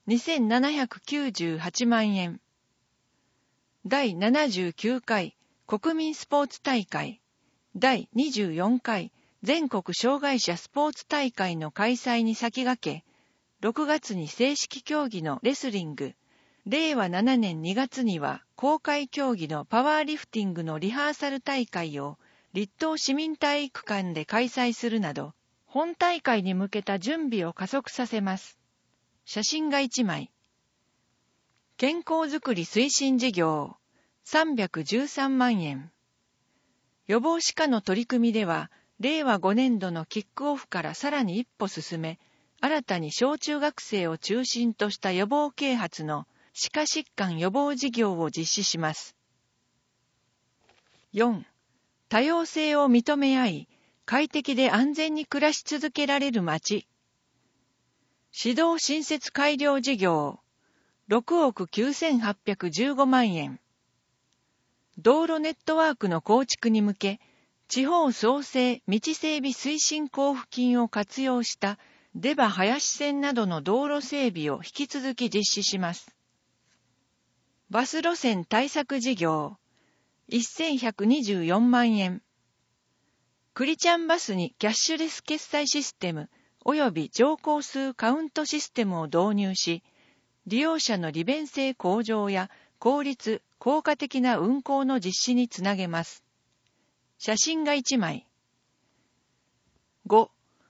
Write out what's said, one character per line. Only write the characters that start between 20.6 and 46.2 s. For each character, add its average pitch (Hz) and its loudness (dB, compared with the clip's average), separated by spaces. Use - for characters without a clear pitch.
の 160 -4
リ 180 -2
ハ 285 -2
ー 302 -4
サ 285 -4
ル 269 -6
大 269 -2
会 165 -6
を 143 -8
立 196 -4
東 320 0
市 269 0
民 311 -2
体 294 0
育 - -12
館 190 -4
で 156 -6
開 226 0
催 240 0
す 240 -4
る 226 0
な 156 -4
ど、 147 -8
本 330 -4
大 349 0
会 226 2
に 190 0
向 190 0
け 208 -4
た 196 -2
準 294 -2
備 202 0
を 170 -6
加 185 -6
速 269 -4
さ 254 -4
せ 220 -2
ま 190 -2
す。 - -18
写 - -6
真 311 0
が 277 2
一 254 0
枚。 165 -4
健 320 0
康 320 0
づ 302 -2
く 254 -2
り 175 -2
推 233 2
進 269 2
事 240 2
業、 160 -2
三 311 2
百 180 -2
十 240 0
三 269 0
万 240 2
円。 143 -6
予 214 2
防 330 2
歯 - -2
科 311 2
の 240 2
取 190 0
り 233 -4
組 233 2
み 214 0
で 214 0
は、 165 -2
令 302 0
和 226 2
五 190 2
年 247 4
度 185 -4
の 165 -6
キ - -6
ッ 202 -10
ク 277 -4
オ 294 0
フ 262 -14
か 175 -4
ら 156 -6
さ 277 -4
ら 294 0
に 185 -2
一 247 -4
歩 - -6
進 160 -8
め、 160 -8
新 285 0
た 180 -2
に 156 -4
小 285 0
中 294 -4
学 294 -2
生 185 -2
を 160 -2
中 240 -2
心 233 0
と 208 0
し - -10
た 190 -2
予 185 2
防 285 0
啓 269 -2
発 175 -4
の 151 -4